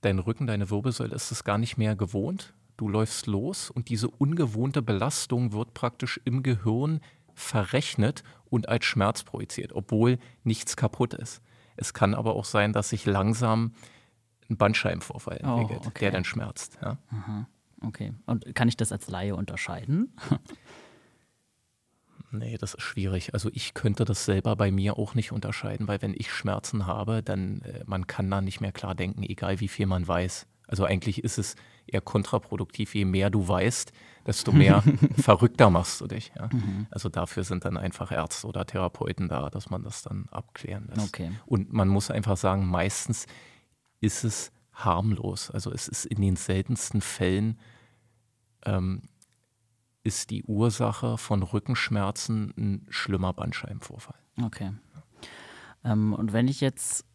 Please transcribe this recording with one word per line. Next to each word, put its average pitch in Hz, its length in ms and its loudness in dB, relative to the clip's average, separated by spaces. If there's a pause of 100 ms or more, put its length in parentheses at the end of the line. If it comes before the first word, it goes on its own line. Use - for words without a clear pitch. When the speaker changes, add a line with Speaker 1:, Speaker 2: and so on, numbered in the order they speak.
Speaker 1:
dein 98 180 4
Rücken, 117 280 -2
deine 101 240 -2
Wirbelsäule 113 440 -2
ist - 160 -6
es - 140 -6
gar 101 140 2
nicht 117 180 -2
mehr 107 200 2
gewohnt, 104 580 -4 (240)
du 110 100 -2
läufst 107 380 0
los 113 440 -2
und - 200 -6
diese 117 180 0
ungewohnte 139 720 0
Belastung 120 720 0
wird 107 220 -4
praktisch - 500 -4
im 131 180 0
Gehirn 131 580 2 (340)
verrechnet - 880 0 (240)
und 117 220 0
als 117 180 0
Schmerz 107 360 2
projiziert, - 520 -8
obwohl 117 440 4 (260)
nichts - 320 0
kaputt - 380 0
ist. - 280 -12 (340)
Es - 160 -6
kann 101 220 4
aber 113 200 0
auch 101 120 -2
sein, 104 260 4
dass 104 160 0
sich - 160 -4
langsam 110 720 2 (760)
ein 110 80 -2
Bandscheibenvorfall - 880 0
Speaker 2:
Oh, 123 160 2
Speaker 1:
entwickelt, 110 260 -4
Speaker 2:
okay. - 200 -8
Speaker 1:
der 98 60 4
dann 92 120 0
schmerzt, - 560 -6
ja. 104 160 -4 (140)
Speaker 2:
Aha, 104 360 -6 (360)
okay. 107 320 -6 (100)
Und - 300 -4
kann 117 140 4
ich 117 100 2
das 110 140 0
als - 180 -8
Laie 98 260 -4
unterscheiden? 135 800 -4 (160)
<laughs> 143 80 2 (1900)
Speaker 1:
Nee, 113 280 -8
das - 160 -8
ist - 80 -14
schwierig. 95 500 -4
Also 92 220 -2
ich - 180 -8
könnte 110 320 2
das - 220 0
selber 101 280 4
bei 101 160 4
mir 98 280 2
auch 107 160 -4
nicht 110 180 0
unterscheiden, 104 560 -4
weil 101 140 -2
wenn 101 120 -2
ich - 160 -8
Schmerzen 101 560 -2
habe, 110 360 0
dann, 98 400 -4
äh, - 240 -12
man 92 200 -2
kann 95 240 -2
da 98 120 0
nicht 95 180 -4
mehr 98 120 -2
klar 95 220 -6
denken, 92 280 -4
egal 95 380 -2
wie 101 80 -2
viel - 180 0
man 90 200 0
weiß. 90 400 -2 (200)
Also 95 180 0
eigentlich 90 400 0
ist - 140 -2
es - 180 -4 (300)
eher - 160 -2
kontraproduktiv, - 920 -2
je 104 120 2
mehr 95 240 4
du 95 180 2
weißt, 95 440 0 (340)
desto - 260 0
mehr 104 300 10 (180)
Speaker 2:
<laughs> 139 160 6
Speaker 1:
verrückter 113 540 8
machst 87 320 2
du - 40 -6
dich, - 300 -8
ja. - 160 -4
Speaker 2:
Mhm. 101 380 -2
Speaker 1:
Also 98 180 -4
dafür 90 360 -2
sind 90 200 -4
dann 90 140 -2
einfach 92 340 -4
Ärzte - 340 -4
oder 98 200 -4
Therapeuten 92 640 -2
da, 71 200 -2
dass - 220 -8
man 110 120 -4
das 107 200 -10
dann 98 280 -8
abklären - 640 -10
lässt. 104 200 -2
Speaker 2:
Okay. 87 180 -6 (140)
Speaker 1:
Und 101 260 0
man 95 160 4
muss 98 220 2
einfach 104 260 0
sagen, 98 300 2
meistens 90 600 -2 (760)
ist - 240 0
es - 280 -4 (220)
harmlos. 98 760 0
Also - 220 -6
es - 160 -8
ist - 160 -6
in 101 160 -4
den 95 160 4
seltensten 98 640 -2
Fällen, 101 580 0 (1080)
ähm, 95 360 0 (1000)
ist - 260 -2
die 104 140 -6
Ursache 113 760 0
von 104 240 0
Rückenschmerzen 104 1120 0
ein 101 320 -2
schlimmer 92 460 0
Bandscheibenvorfall. - 840 -8 (240)
Speaker 2:
Okay. 101 300 -4 (1120)
Ähm, 107 300 4
und 104 180 -2
wenn 117 160 4
ich 135 140 0
jetzt - 420 -2 (100)